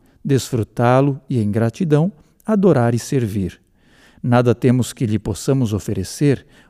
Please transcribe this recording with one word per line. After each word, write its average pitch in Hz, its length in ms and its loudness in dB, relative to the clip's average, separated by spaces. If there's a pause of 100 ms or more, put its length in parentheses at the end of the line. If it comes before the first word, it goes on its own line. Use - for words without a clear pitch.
(240)
desfrutá-lo 131 1040 0
e, 127 120 -2
em 104 100 0
gratidão, 147 640 0 (340)
adorar 165 480 2
e 120 40 0
servir. 107 600 -4 (640)
Nada 120 320 2
temos 123 380 0
que - 120 -6
lhe 107 140 0
possamos 113 560 -2
oferecer, 107 720 -4 (240)